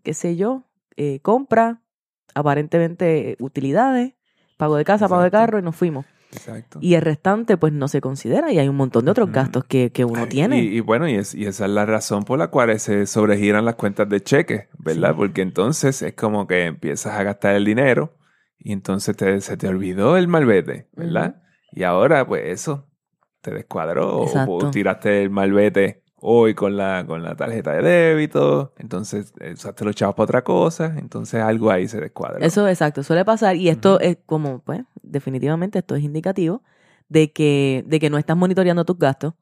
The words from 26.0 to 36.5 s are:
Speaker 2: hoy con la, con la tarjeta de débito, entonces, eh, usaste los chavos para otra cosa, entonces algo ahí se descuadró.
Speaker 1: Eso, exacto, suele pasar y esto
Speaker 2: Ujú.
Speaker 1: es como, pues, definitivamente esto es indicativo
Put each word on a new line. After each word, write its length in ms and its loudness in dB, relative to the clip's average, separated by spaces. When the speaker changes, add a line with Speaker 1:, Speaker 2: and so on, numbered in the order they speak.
Speaker 2:
hoy 300 4
con 240 -2
la, 300 -4
con 160 -8
la 120 -8
tarjeta 380 -6
de 100 0
débito, 920 2
entonces, 640 -10
eh, 140 -14
usaste 320 -10
los 100 -2
chavos 180 0
para 100 2
otra 200 0
cosa, 540 0
entonces 420 -6
algo 300 2
ahí 180 0
se 100 -10
descuadró. 460 -10
Speaker 1:
Eso, 240 2
exacto, 340 0
suele 220 2
pasar 320 2
y 140 2
esto 240 4
Speaker 2:
Ujú. 100 4
Speaker 1:
es 220 0
como, 320 -4
pues, 240 -8
definitivamente 760 -4
esto 180 -4
es 80 -2
indicativo 580 -2